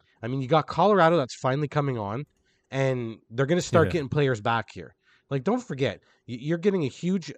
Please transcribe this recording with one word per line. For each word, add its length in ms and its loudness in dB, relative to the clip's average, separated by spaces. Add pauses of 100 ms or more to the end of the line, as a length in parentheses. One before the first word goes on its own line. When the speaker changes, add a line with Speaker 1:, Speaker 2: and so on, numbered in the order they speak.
(220)
Speaker 1:
I 40 -6
mean, 160 -4
you 60 -6
got 180 4
Colorado 500 4
that's 200 -2
finally 320 0
coming 280 -2
on, 280 -6 (480)
and 460 -2 (120)
they're 160 -2
gonna 140 2
start 280 2
Speaker 2:
Yeah. 40 -4
Speaker 1:
getting 160 -2
players 320 0
back 320 -2
here. 240 -16 (320)
Like, 160 -4
don't 180 0
forget, 380 -4 (260)
y-, 140 -10
you're 180 -2
getting 240 0
a 60 0
huge, 500 -4